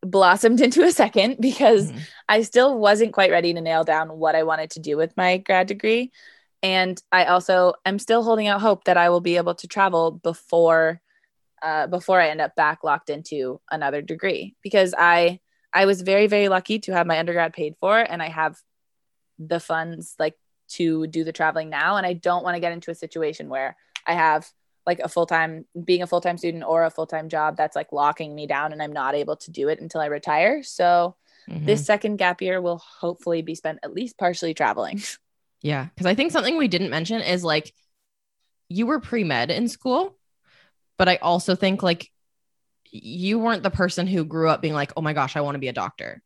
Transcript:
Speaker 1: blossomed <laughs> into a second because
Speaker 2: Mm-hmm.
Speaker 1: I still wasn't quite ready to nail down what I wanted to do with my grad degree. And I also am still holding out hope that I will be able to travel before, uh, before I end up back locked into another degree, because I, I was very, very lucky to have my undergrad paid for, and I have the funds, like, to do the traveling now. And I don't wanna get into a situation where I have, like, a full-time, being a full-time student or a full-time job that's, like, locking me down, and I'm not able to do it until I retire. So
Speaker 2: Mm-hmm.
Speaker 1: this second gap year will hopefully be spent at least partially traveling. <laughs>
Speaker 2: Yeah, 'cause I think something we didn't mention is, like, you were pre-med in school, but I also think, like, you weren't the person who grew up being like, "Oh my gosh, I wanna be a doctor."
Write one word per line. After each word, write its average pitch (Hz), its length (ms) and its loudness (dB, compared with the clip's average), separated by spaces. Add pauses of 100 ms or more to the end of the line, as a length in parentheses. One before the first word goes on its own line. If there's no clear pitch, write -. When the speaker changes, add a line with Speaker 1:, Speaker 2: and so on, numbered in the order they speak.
Speaker 1:
blossomed 196 580 6
<laughs> 311 60 6
into 277 160 4
a 349 100 6
second 226 480 2
because 226 500 4
Speaker 2:
Mm-hmm. 123 80 -12 (300)
Speaker 1:
I 214 140 4
still 247 360 4
wasn't 214 360 4
quite 190 160 6
ready 170 240 2
to 170 80 -6
nail 160 220 0
down 160 340 0
what 160 160 2
I 160 80 4
wanted 160 300 -2
to - 80 -14
do 151 180 -4
with 165 180 -2
my 185 220 2
grad 185 280 2
degree. 220 460 -2 (500)
And 185 380 0 (120)
I 180 140 6
also 180 480 4 (120)
am 196 120 -2
still 233 240 0
holding 220 260 0
out 202 120 0
hope 208 240 2
that 180 120 4
I 175 120 6
will 175 120 4
be 175 160 0
able 170 180 0
to - 140 -16
travel 175 420 2
before, 165 880 2 (640)
uh, 156 240 -2
before 180 340 0
I 160 80 0
end 156 140 -4
up - 120 -4
back 156 300 0
locked 143 260 -2
into 147 500 -8 (100)
another 147 320 -4
degree, 175 600 -6
because 190 360 2
I, 175 420 4 (320)
I 196 140 4
was 196 160 2
very, 196 240 4
very 208 220 2
lucky 190 320 -2
to 196 120 -8
have 175 140 2
my 165 120 0
undergrad 165 360 -2
paid 160 260 -8
for, 202 180 2
and 170 240 -2
I 160 60 -6
have 160 300 -4 (800)
the 165 220 -4
funds, 165 580 -8
like, 156 160 -2 (360)
to 160 360 -2
do 160 180 -4
the 160 80 -8
traveling 160 380 -2
now. 156 260 0
And 190 100 -2
I 180 60 -2
don't 175 320 -2
wanna 175 160 -4
get 170 120 -4
into 170 180 -12
a 165 40 -8
situation 156 540 -8
where 135 280 -8 (300)
I 170 80 0
have, 156 320 2 (380)
like, 175 140 -2
a - 100 -8
full-time, 165 560 -2 (200)
being 180 180 2
a 175 40 -6
full-time 175 320 -2
student 170 260 -6
or 165 200 2
a 160 60 0
full-time 160 380 -8
job 156 280 -2
that's, 156 200 -4
like, 147 160 -8
locking 147 420 -2
me 151 140 -12
down, 147 240 -4
and 151 100 -10
I'm 151 100 -8
not 139 220 -4
able 147 220 -4
to - 140 -20
do 139 180 -4
it 156 120 -4
until 165 220 -8
I 151 40 -2
retire. 160 560 0
So 175 540 0 (320)
Speaker 2:
Mm-hmm. 160 160 -8
Speaker 1:
this 147 220 0
second 208 320 -2
gap 180 240 0
year 185 180 -2
will 175 160 -2
hopefully 170 640 -6
be 160 140 -8
spent 156 280 -10
at 147 120 -12
least 233 240 -10
partially 175 360 -2
traveling. 110 520 -2
<laughs> - 60 -12 (480)
Speaker 2:
Yeah, 143 360 -6
'cause 180 100 -4
I 185 80 2
think 285 160 -2
something 254 260 -2
we 294 120 2
didn't 175 220 -2
mention 165 300 -4
is, 180 220 -2
like, 156 320 -2 (960)
you 202 180 -4
were 285 140 -2
pre-med 156 500 -2
in 226 160 -2
school, 285 500 -4 (840)
but 180 100 4
I 180 80 4
also 175 400 0
think, 190 260 0
like, 170 300 -2 (800)
you 180 480 -4
weren't 226 240 -2
the 196 60 0
person 175 360 -2
who 185 180 0
grew 160 240 -2
up 156 140 2
being 151 120 -2
like, 143 220 -4
"Oh 165 40 -6
my 151 140 -2
gosh, 135 200 -2
I 151 60 -2
wanna 143 180 -4
be 135 80 -8
a 123 60 -6
doctor." 92 540 -10